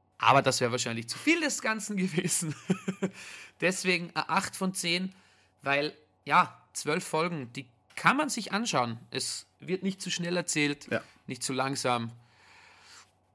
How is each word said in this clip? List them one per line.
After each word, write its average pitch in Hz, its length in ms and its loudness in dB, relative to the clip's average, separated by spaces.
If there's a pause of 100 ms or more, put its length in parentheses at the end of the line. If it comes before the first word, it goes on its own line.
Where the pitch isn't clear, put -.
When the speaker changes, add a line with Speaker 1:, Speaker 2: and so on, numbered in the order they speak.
(180)
Speaker 1:
aber 127 240 8
das 131 200 2
wär 120 100 2
wahrscheinlich 120 360 -4
zu - 100 -8
viel 339 240 2
des 302 200 -2
Ganzen 214 360 -2
<laughs> - 0 -
gewesen. 175 580 0 (1080)
Deswegen 175 520 0
eine - 160 -4
acht 190 260 0
von 185 180 -2
zehn, 180 400 -2 (480)
weil, 143 320 0 (320)
ja, 160 360 4 (120)
zwölf 160 320 -2
Folgen, 156 480 -2
die 139 120 -10 (300)
kann 208 220 4
man 302 120 0
sich - 220 -6
anschauen. 131 480 0 (100)
Es - 360 -6 (140)
wird 180 240 -4
nicht 190 180 -4
zu 185 100 -6
schnell 175 260 -2
erzählt, 147 540 0
Speaker 2:
Ja. 117 100 0 (260)
Speaker 1:
nicht 123 160 -6
zu 135 100 -4
langsam. 127 580 0 (1200)